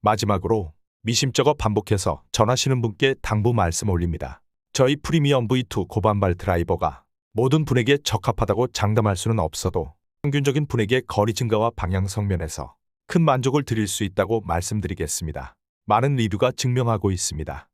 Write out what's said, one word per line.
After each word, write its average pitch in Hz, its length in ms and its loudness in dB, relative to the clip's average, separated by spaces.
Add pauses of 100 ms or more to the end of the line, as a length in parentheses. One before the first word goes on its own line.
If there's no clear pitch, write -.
마지막으로 101 680 0 (280)
미심쩍어 127 520 2
반복해서 101 720 -2 (100)
전하시는 123 480 2
분께 127 400 0
당부 110 320 0
말씀 98 340 0
올립니다. 85 540 -2 (320)
저희 139 240 2
프리미엄 143 500 2
브이 127 220 0
투 95 160 -4
고반발 98 500 0
드라이버가 85 720 -2 (260)
모든 131 320 2
분에게 123 400 2
적합하다고 107 720 -2
장담할 107 420 0
수는 113 240 -2
없어도 82 540 -4 (300)
평균적인 143 440 0
분에게 120 400 0
거리 107 260 2
증가와 113 440 0
방향성 95 500 -2
면에서 80 480 -6 (320)
큰 175 140 2
만족을 135 420 2
드릴 107 240 0
수 - 160 -4
있다고 101 380 0
말씀드리겠습니다. 85 1120 -6 (300)
많은 127 320 2
리뷰가 113 340 2
증명하고 120 600 0
있습니다. 76 640 -6